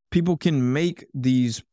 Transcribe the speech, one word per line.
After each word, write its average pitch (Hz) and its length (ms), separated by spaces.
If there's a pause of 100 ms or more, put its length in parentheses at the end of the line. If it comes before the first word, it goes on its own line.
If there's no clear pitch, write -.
(120)
people 175 260
can 131 360
make 170 400
these 127 480 (120)